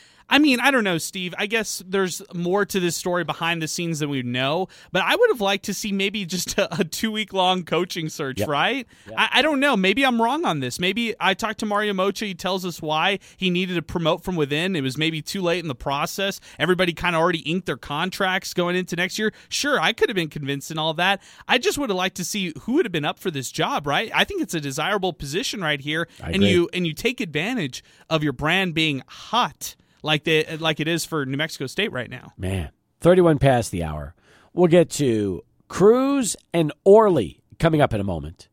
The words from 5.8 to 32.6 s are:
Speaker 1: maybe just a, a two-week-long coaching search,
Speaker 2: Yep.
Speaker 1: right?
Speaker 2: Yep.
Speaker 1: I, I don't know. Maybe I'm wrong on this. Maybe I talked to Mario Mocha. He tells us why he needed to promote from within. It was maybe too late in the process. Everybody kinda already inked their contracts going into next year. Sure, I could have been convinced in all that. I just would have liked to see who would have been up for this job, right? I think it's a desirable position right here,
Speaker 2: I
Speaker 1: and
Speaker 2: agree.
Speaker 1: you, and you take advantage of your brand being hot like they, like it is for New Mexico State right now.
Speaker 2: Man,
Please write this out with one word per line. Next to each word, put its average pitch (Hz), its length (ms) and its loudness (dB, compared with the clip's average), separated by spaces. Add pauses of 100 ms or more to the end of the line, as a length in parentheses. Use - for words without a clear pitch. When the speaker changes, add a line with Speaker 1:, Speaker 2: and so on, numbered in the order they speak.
Speaker 1:
maybe 196 340 -2
just 175 320 -4
a, 196 220 0
a 190 60 0
two-week-long 190 800 0
coaching 175 420 -2
search, 139 320 -6
Speaker 2:
Yep. 202 80 -2
Speaker 1:
right? 180 400 -2 (200)
Speaker 2:
Yep. 110 100 -16
Speaker 1:
I, 214 160 2
I 240 80 4
don't 294 180 2
know. 277 160 4
Maybe 208 300 4
I'm 233 160 2
wrong 285 240 2
on 160 160 0
this. 123 180 -6
Maybe 202 400 0
I 185 140 2
talked 214 260 -4
to 226 60 -4
Mario 208 260 0
Mocha. 196 320 -2
He 202 100 -6
tells 185 320 -4
us 175 160 -8
why 160 380 0 (160)
he 185 140 0
needed 180 240 0
to 170 80 0
promote 170 420 0
from 185 140 -4
within. 156 400 0
It 135 60 -2
was 131 140 -4
maybe 156 240 -2
too 196 200 -6
late 175 180 0
in 165 80 -8
the 131 80 -6
process. 170 640 -4 (180)
Everybody 175 360 2
kinda 175 240 -2
already 165 220 2
inked 170 260 -4
their 151 100 -4
contracts 185 800 -4
going 175 240 0
into 185 180 -4
next 180 240 -4
year. 214 140 0 (160)
Sure, 254 320 0
I 175 100 2
could 415 160 2
have 226 80 -6
been 165 140 -2
convinced 143 420 -6
in 160 80 -4
all 160 140 -2
that. 185 280 0 (280)
I 240 80 4
just 302 200 0
would 277 120 -2
have 185 80 0
liked 185 180 -2
to 180 80 -6
see 190 380 -4
who 240 140 -2
would 349 100 2
have 185 80 -4
been 151 100 -2
up 175 160 -4
for 190 120 -4
this 135 200 -6
job, 165 340 -2
right? 156 300 -2
I 170 80 4
think 392 180 -2
it's 214 120 -4
a 160 80 -2
desirable 170 500 -2
position 170 480 -6
right 151 220 -2
here, 156 260 -4 (160)
Speaker 2:
I - 40 -10
Speaker 1:
and 175 80 -4
Speaker 2:
agree. 196 160 4
Speaker 1:
you, 175 200 4
and 180 160 -2
you 156 60 -2
take 247 260 -4
advantage 175 640 -4 (260)
of 156 140 0
your 147 80 0
brand 165 440 0
being 156 340 0
hot - 680 -4 (280)
like 156 200 0
they, 160 340 0
like 160 220 -2
it 151 80 -2
is 165 180 -2
for 147 220 -4
New 139 100 -4
Mexico 147 300 -6
State - 240 -4
right 117 180 -8
now. - 260 -18
Speaker 2:
Man, 92 360 -4 (300)